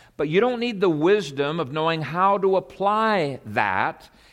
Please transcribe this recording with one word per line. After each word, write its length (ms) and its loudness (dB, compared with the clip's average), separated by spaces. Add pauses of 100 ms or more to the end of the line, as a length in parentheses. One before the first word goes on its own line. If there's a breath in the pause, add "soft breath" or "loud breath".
(160 loud breath)
but 140 -2
you 100 2
don't 220 0
need 180 -4
the 100 2
wisdom 720 0
of 140 -6
knowing 280 0
how 360 0
to 180 2
apply 920 0
that 640 -2 (240 soft breath)